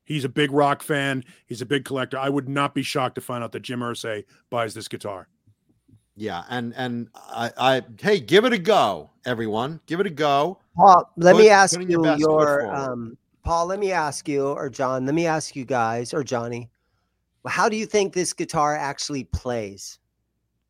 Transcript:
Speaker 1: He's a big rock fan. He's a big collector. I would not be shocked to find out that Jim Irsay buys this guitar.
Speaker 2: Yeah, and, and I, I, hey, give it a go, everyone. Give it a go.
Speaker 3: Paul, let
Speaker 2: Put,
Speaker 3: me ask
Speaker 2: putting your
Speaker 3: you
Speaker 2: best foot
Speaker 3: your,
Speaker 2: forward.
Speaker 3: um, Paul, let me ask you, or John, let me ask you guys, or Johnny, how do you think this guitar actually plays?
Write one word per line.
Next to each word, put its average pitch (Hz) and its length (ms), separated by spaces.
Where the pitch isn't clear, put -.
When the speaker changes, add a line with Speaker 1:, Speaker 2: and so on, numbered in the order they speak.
Speaker 1:
He's 147 220
a 135 40
big 147 220
rock 143 320
fan. 139 400
He's 117 160
a 127 40
big 135 200
collector. 131 320
I 135 120
would 139 200
not 143 240
be 139 100
shocked 127 320
to 123 60
find 120 220
out 113 80
that 113 100
Jim 127 200
Irsay 113 440
buys 117 240
this 107 140
guitar. 98 400
Speaker 2:
Yeah, 101 320
and, 120 260
and 120 400
I, 117 420
I, 131 240
hey, 202 180
give 143 240
it 247 100
a 233 40
go, 151 540
everyone. 117 600
Give 165 160
it 202 60
a 185 40
go. 147 480
Speaker 3:
Paul, 180 400
let 175 180
Speaker 2:
Put, 220 100
Speaker 3:
me 214 60
ask 196 260
Speaker 2:
putting 180 140
your 170 100
Speaker 3:
you 165 40
Speaker 2:
best 151 200
foot 156 60
Speaker 3:
your, 151 320
Speaker 2:
forward. 107 140
Speaker 3:
um, 123 420
Paul, 170 240
let 190 120
me 196 120
ask 156 360
you, 139 200
or 147 220
John, 127 360
let 143 100
me 170 100
ask 160 300
you 139 80
guys, 120 500
or 156 100
Johnny, 120 460
how 185 220
do 220 80
you 220 80
think 202 280
this 180 200
guitar 151 420
actually 143 500
plays? 107 720